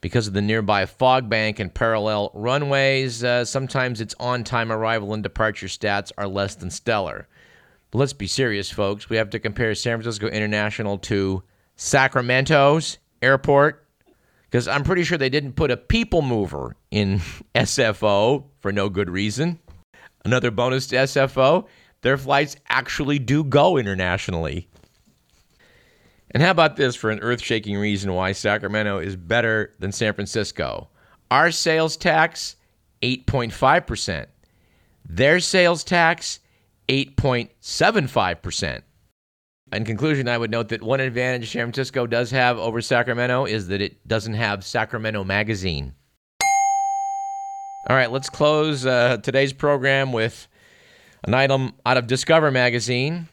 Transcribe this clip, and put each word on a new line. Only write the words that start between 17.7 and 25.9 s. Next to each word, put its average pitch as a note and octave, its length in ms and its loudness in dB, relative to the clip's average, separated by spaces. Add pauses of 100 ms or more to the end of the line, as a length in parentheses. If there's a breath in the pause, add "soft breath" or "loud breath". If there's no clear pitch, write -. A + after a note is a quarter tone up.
F A2 240 2
O A2 560 2
for G2 120 -4
no G2+ 180 0
good F#2 200 -2
reason. A2 480 -2 (680 loud breath)
Another A#2+ 280 2
bonus B2+ 360 0
to A#2+ 100 0
S C3 200 2
F C3+ 200 2
O, C#3 300 4 (340 soft breath)
their C3 160 2
flights C#3 380 0 (140)
actually C3+ 480 -2
do C#3 260 0
go D3 340 4
internationally. F#2 880 -2 (1600 soft breath)